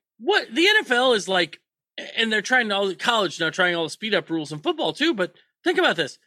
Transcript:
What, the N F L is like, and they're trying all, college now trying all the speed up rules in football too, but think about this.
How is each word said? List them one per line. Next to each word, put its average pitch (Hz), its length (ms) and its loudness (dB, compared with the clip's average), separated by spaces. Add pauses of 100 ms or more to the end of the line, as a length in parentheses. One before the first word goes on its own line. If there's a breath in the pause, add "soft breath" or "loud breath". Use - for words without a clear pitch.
(180)
What, 285 340 0
the 311 140 2
N 415 140 4
F - 100 -6
L 254 220 4
is 208 160 0
like, 180 320 0 (560)
and 226 160 0
they're 214 100 0
trying 233 300 0
all, 196 240 0
college 202 420 0
now 160 120 -2
trying 175 260 2
all 165 80 -2
the 151 60 -6
speed 214 240 -4
up 165 160 -2
rules 156 200 -6
in 151 80 -10
football 294 340 -2
too, 302 220 0
but 185 180 -4 (300 soft breath)
think 339 160 0
about 294 160 2
this. 151 320 -4